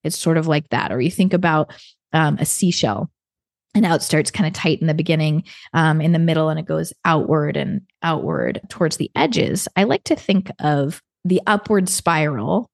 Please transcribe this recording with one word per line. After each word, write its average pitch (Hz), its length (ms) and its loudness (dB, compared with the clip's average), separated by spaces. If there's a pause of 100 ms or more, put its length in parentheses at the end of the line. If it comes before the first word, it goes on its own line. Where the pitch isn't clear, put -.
It's - 160 -4
sort 165 200 2
of 165 100 0
like 151 220 2
that. - 220 -2
Or 123 80 -2
you 139 100 0
think 185 220 2
about, 165 400 0 (400)
um, 156 260 2
a 156 60 -2
seashell 156 680 -2 (640)
and 214 120 4
how 165 80 2
it 156 80 0
starts 151 280 0
kinda 170 200 -2
tight - 300 -2
in 165 60 0
the 156 80 2
beginning, 156 500 0 (280)
um, 160 280 2
in 160 120 2
the 170 60 4
middle, 160 320 2
and 156 80 -4
it 170 80 -8
goes 160 260 -4 (120)
outward 156 520 2
and - 260 -4 (200)
outward - 680 -2
towards - 280 -2
the - 180 -6
edges. - 520 0 (100)
I 190 80 4
like 247 200 -2
to 311 120 0
think 190 420 -2
of 147 420 0 (240)
the 185 220 2
upward 208 420 2
spiral 156 840 0